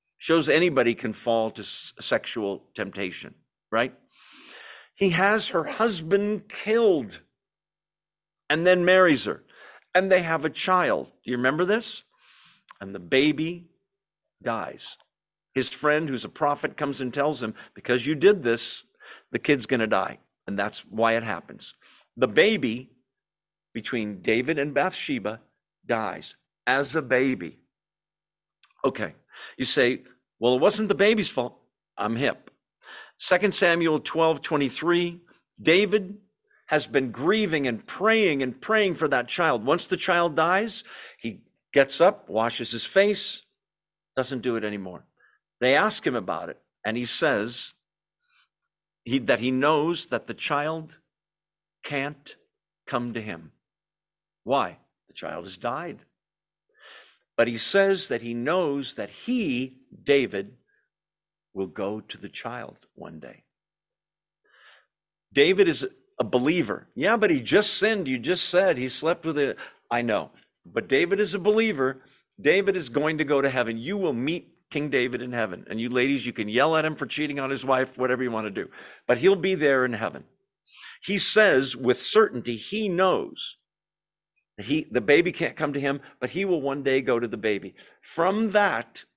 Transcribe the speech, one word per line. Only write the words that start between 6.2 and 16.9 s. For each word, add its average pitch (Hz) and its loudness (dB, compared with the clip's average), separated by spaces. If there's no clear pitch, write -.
killed 202 2
and 165 0
then 180 6
marries 180 6
her, 82 -6
and 190 4
they 180 6
have 160 -2
a 156 0
child. 131 0
Do 123 -6
you 127 -2
remember 143 2
this? - -2
And 98 -12
the 92 -10
baby 151 0
dies. - -8
His 131 -2
friend, 151 0
who's 127 -6
a 82 -10
prophet, 143 -2
comes 143 -4